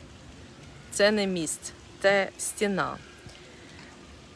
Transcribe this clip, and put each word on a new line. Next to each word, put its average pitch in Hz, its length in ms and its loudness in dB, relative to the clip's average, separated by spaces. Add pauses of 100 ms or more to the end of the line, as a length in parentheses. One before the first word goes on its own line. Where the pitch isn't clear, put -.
(920)
це 202 180 6
не 208 160 4
міст, 175 460 -2 (300)
це 196 260 6 (100)
стіна. 175 580 0 (1400)